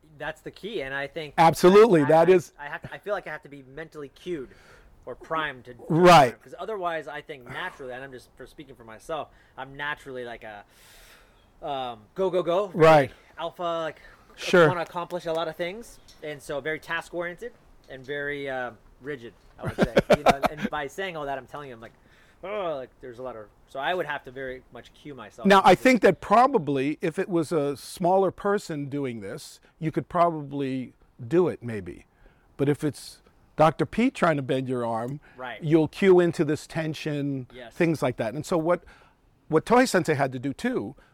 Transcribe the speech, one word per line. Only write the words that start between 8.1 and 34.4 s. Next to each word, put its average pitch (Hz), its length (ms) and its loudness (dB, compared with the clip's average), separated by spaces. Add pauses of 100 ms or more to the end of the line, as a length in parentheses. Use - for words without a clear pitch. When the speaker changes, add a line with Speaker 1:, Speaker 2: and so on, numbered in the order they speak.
Speaker 1:
just 120 240 -20
for 131 100 -20
speaking 135 300 -20
for 117 80 -20
myself, 123 440 -12 (300)
I'm 135 180 -14
naturally 139 480 -10
like 117 200 -16
a, 104 180 -18 (1040)
um, 127 340 -8 (140)
go, 185 160 -2
go, 170 140 -2
go, 180 280 -2
Speaker 2:
Right. 156 380 6 (260)
Speaker 1:
alpha, 165 260 -10
like, 165 380 -8 (360)
Speaker 2:
Sure. 170 320 4
Speaker 1:
wanna 170 140 -2
accomplish 170 440 -10
a 165 60 -4
lot 160 160 -4
of 160 80 -12
things, 185 420 -12 (240)
and 151 180 -12
so 143 200 -10
very 151 180 -6
task-oriented 175 720 -10 (360)
and 135 180 -18
very, 143 420 -8
uh, 127 220 -8 (300)
rigid, 123 320 -14 (260)
I - 60 -16
would - 120 -8
say. 123 240 -2
Speaker 2:
<laughs> - 180 0
Speaker 1:
You 147 40 -12
know, 139 260 0
and 151 220 -8
by 147 160 -6
saying 185 300 -10
all 151 100 -8
that, 139 120 -6
I'm 123 80 -16
telling 147 220 -16
you, 123 60 -16
I'm 117 60 -20
like, 113 120 -20 (520)
"Oh," 185 320 -6
like, 127 140 -12 (100)
there's 123 180 -18
a 127 40 -14
lot 123 120 -12
of, 110 120 -16 (220)
so 135 120 -12
I 156 140 -2
would 175 120 -4
have 147 180 -8
to 131 60 -18
very 127 320 -12 (100)
much 120 220 -20
cue 147 200 -20
myself. 113 320 -10
Speaker 2:
Now, 196 180 6
I 175 100 8
think 254 280 4
that 196 180 4
probably 156 800 0
if 170 180 -4
it 190 100 -4
was 170 220 -2
a 143 260 -2
smaller 185 540 0
person 156 580 -6
doing 131 320 -8
this, 101 380 -16 (220)
you 156 100 -4
could 147 180 -8
probably 143 840 -2 (340)
do 160 220 2
it 104 140 -8
maybe. 95 440 -12 (500)
But 139 120 0
if 147 160 -2
it's - 340 -8 (380)
Doctor 156 280 2
P 240 260 0
trying 170 260 0
to 139 60 -4